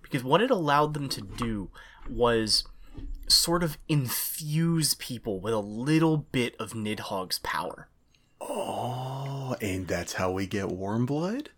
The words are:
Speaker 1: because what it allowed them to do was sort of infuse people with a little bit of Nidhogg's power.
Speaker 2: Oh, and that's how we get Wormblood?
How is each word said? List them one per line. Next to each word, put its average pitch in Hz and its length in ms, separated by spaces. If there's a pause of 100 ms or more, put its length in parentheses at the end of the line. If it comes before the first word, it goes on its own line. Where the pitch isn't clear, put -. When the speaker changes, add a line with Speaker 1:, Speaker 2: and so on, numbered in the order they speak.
Speaker 1:
because - 220
what 139 180
it 262 120
allowed 151 420
them 143 140
to 127 120
do 104 480 (400)
was 113 540 (640)
sort 175 380
of 151 120 (120)
infuse 151 1040
people 110 460
with 107 120
a 110 60
little 147 600
bit 123 420
of 107 140
Nidhogg's 104 680
power. - 480 (520)
Speaker 2:
Oh, 131 1200
and 95 280
that's 87 240
how 92 180
we 95 160
get 98 200
Wormblood? 123 920